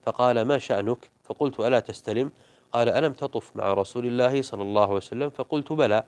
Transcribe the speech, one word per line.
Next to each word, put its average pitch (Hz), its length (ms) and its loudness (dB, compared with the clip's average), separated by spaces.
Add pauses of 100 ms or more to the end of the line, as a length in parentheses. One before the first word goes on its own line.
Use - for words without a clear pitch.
فقال: 120 380 2
'ما 135 160 0
شأنك؟' 113 520 -2 (140)
فقلت: - 360 -4
'ألا 120 200 2
تستلم؟' 110 520 -4 (420)
قال: 120 160 2
'ألم 135 240 0
تطف - 420 -8
مع 98 180 0
رسول 98 320 -2
الله 123 360 2
صلى 101 220 -6
الله 104 200 2
عليه 98 100 2
وسلم؟' 120 360 -4
فقلت: 147 440 -4
'بلى.' 113 340 4